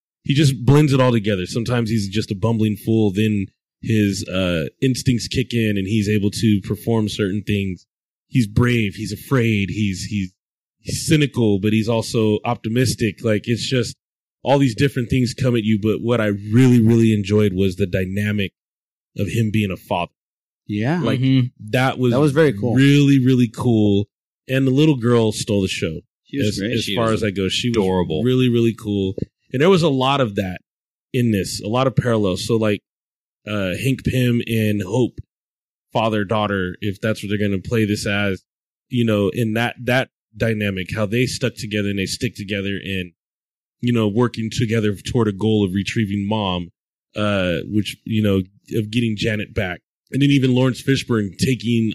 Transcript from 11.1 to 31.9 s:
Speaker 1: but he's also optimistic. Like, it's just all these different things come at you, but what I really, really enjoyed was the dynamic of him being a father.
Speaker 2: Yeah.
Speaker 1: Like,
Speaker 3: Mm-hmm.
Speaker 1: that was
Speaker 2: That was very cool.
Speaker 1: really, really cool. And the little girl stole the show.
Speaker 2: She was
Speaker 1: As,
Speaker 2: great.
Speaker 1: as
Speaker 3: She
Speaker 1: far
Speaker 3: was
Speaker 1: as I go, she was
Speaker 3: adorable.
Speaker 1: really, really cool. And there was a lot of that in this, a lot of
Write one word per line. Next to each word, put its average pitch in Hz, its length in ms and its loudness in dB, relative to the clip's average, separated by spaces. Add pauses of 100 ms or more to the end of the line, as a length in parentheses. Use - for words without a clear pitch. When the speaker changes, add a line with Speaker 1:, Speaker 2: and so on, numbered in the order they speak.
Speaker 1:
but 104 120 0
he's 110 160 0
also 110 560 0
optimistic. 117 800 -2
Like, 107 240 0
it's 117 220 -4
just 123 260 -2 (480)
all 139 160 2
these 135 160 2
different 135 360 -2
things 127 240 0
come 127 220 0
at 113 80 0
you, 107 160 2
but 101 200 0
what 117 200 0
I 107 60 0
really, 110 540 4
really 113 340 4
enjoyed 104 400 2
was 92 220 0
the 98 100 -2
dynamic 98 640 -4 (640)
of 98 100 -2
him 110 240 -2
being 104 180 0
a 90 60 -8
father. 87 360 -6 (540)
Speaker 2:
Yeah. 117 340 -2
Speaker 1:
Like, 120 200 -2
Speaker 3:
Mm-hmm. 131 260 2 (240)
Speaker 1:
that 127 280 0
was 123 140 2
Speaker 2:
That 127 80 4
was 147 120 4
very 147 200 4
cool. 113 220 -2
Speaker 1:
really, 139 500 6
really 123 240 4
cool. 107 600 2 (400)
And 135 180 0
the 131 40 2
little 147 260 4
girl 117 360 2
stole 101 300 0
the 95 60 0
show. 80 320 -6 (240)
Speaker 2:
She - 140 -10
was 196 100 0
Speaker 1:
As, 202 100 -4
Speaker 2:
great. 107 140 -4
Speaker 1:
as 113 120 -2
Speaker 3:
She 101 120 -4
Speaker 1:
far 113 140 2
Speaker 3:
was 110 120 -2
Speaker 1:
as - 60 -2
I - 20 -2
go, 92 180 -2
she - 220 -2
was 113 60 0
Speaker 3:
adorable. 92 460 0
Speaker 1:
really, 127 260 2
really 117 260 2
cool. 98 400 -4 (380)
And 131 100 0
there 180 80 4
was 180 120 4
a 170 60 2
lot 135 320 2
of 107 140 -2
that 95 240 -4 (540)
in 120 180 0
this, - 320 -2
a 101 60 -8
lot 123 180 0
of 123 100 -2